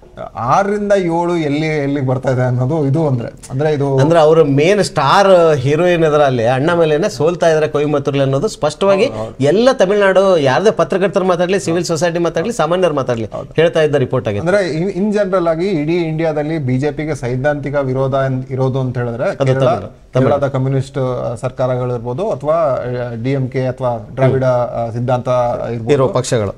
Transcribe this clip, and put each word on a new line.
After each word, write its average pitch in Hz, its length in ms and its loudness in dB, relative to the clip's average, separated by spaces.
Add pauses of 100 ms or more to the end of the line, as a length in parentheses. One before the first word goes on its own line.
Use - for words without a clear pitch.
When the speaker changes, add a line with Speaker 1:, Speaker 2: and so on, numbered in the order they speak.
(360)
Speaker 1:
ಆರರಿಂದ 196 560 0
ಏಳು 175 460 0
ಎಲ್ಲಿ, 151 300 -2
ಎಲ್ಲಿಗೆ 143 400 -2
ಬರ್ತಾ 127 240 -2
ಇದೆ 127 100 0
ಅನ್ನೋದು 127 440 0
ಇದು 151 220 0
ಅಂದ್ರೆ, 120 200 -2 (240)
ಅಂದ್ರೆ 147 220 0
ಇದು 139 240 0
Speaker 2:
ಅಂದ್ರೆ 160 220 4
ಅವ್ರ 156 240 6
ಮೇನ್ 151 400 2
ಸ್ಟಾರ್ 170 720 4
ಹೀರೋಯಿನ್ 160 460 2
ಅದರಲ್ಲಿ 143 400 2
ಅಣ್ಣ 131 300 2
ಮೇಲೆನೆ 156 360 2
ಸೋಲ್ತಾ 170 400 0
ಇದಾರೆ 156 180 2
ಕೊಯಮತ್ತೂರಲ್ಲಿ 143 560 0
ಅನ್ನೋದು 139 240 0
ಸ್ಪಷ್ಟವಾಗಿ 196 580 0
Speaker 1:
ಹೌದು, 110 140 -6
ಹೌದು. 110 240 -6
Speaker 2:
ಎಲ್ಲ 202 300 4
ತಮಿಳ್ನಾಡು 190 640 4
ಯಾರದೇ 147 340 2
ಪತ್ರಕರ್ತರು 190 540 0
ಮಾತಾಡ್ಲಿ, 180 340 0
ಸಿವಿಲ್ 170 260 -2
ಸೊಸೈಟಿ 170 340 -2
ಮಾತಾಡ್ಲಿ, 170 340 -2
ಸಾಮಾನ್ಯರು 170 420 0
ಮಾತಾಡ್ಲಿ 120 300 -2
Speaker 1:
ಹೌದು. - 300 -12
Speaker 2:
ಹೇಳ್ತಾ 165 260 2
ಇದ್ದ 147 140 2
ರಿಪೋರ್ಟ್ 123 320 0
ಆಗಿದೆ. 101 140 -2
Speaker 1:
ಅಂದ್ರೆ 175 380 0
in, 185 180 -4
in 208 200 -2
general 185 320 0
ಆಗಿ 165 180 -2
ಇಡೀ 165 300 0
ಇಂಡಿಯಾದಲ್ಲಿ 160 600 -2
ಬಿ 127 200 -2
ಜೆ 147 140 0
ಪಿಗೆ 151 240 -6
ಸೈದ್ಧಾಂತಿಕ 139 600 -4
ವಿರೋಧ 131 380 -2
ಎನ್-, 131 360 -2
ಇರೋದು 131 300 -2
ಅಂತ 127 180 -4
ಹೇಳಿದ್ರೆ 120 280 -4
Speaker 2:
ಅದು 147 200 -2
Speaker 1:
ಕೇರಳ, 131 140 0
Speaker 2:
ತಮಿಳು, - 540 -2
ತಮಿಳು. 127 160 2
Speaker 1:
ಕೇರಳದ 139 180 0
ಕಮ್ಯುನಿಸ್ಟ್, 135 500 -2
ಆ, 127 380 -4
ಸರ್ಕಾರಗಳಿರ್ಬೋದು 127 960 -4
ಅಥವಾ, 143 220 -2
ಆ, 123 600 -2 (100)
ಡಿ 131 80 0
ಎಂ 131 160 -2
ಕೆ 127 180 -2
ಅಥವಾ 120 500 -4
ದ್ರಾವಿಡ, 131 280 2
ಆ, 120 460 -2
ಸಿದ್ಧಾಂತ 123 380 -2 (440)
ಇರ್ಬೋದು. 117 200 -4
Speaker 2:
ಇರೋ 143 160 2
ಪಕ್ಷಗಳು. 113 500 -2